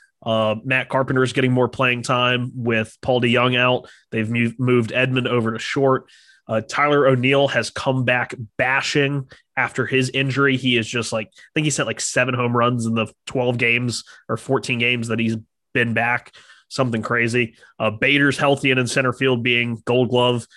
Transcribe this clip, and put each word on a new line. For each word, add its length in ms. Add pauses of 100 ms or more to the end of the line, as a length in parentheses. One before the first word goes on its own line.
(220)
Uh, 340 (100)
Matt 240
Carpenter 340
is 80
getting 220
more 160
playing 320
time 520
with 480
Paul 200
DeYoung 360
out. 320 (220)
They've 180
mu-, 300
moved 320
Edman 340
over 280
to 60
short. 520 (340)
Uh, 140
Tyler 480
O'Neill 400
has 220
come 340
back 320 (220)
bashing 720 (260)
after 300
his 240
injury. 480
He 200
is 100
just, 260
like, 200
I 80 (120)
think 100
he 80
sent, 160
like, 140
seven 320
home 240
runs 280
in 100
the 120 (200)
twelve 300
games 460 (240)
or 80
fourteen 440
games 280
that 120
he's 180 (360)
been 200
back. 400 (340)
Something 340
crazy. 540 (240)
Uh, 120
Bader's 460
healthy 340
and 80
in 80
center 260
field 300
being 420
Gold 240
Glove. 480